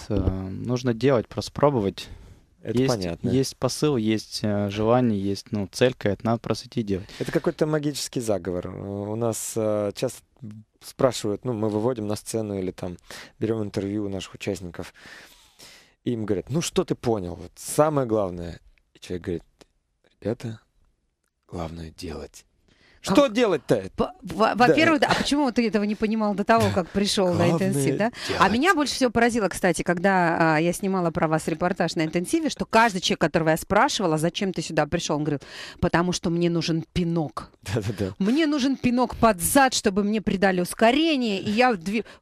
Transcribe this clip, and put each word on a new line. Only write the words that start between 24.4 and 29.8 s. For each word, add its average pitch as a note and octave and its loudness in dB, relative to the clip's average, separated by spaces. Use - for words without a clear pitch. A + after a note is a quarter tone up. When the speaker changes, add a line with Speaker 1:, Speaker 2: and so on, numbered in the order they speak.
Speaker 2:
Да. A3+ 6
Speaker 3:
во-первых, D4+ 4
да, - 4
а - 2
почему C#4 0
ты A#3+ 2
этого G#3 0
не G#3 -2
понимал G#3+ 0
до F#3+ -2
того, A3+ 4
как F3 -2
пришел G3+ 0
на E3+ 2
Speaker 2:
Главное F3 2
Speaker 3:
интенсив, C#3 2
да? A3+ 0
А - -10
Speaker 2:
делать. F#3+ 2
Speaker 3:
меня D4+ 4
больше D4 0
всего B3+ 2
поразило, A3+ 2
кстати, F3 0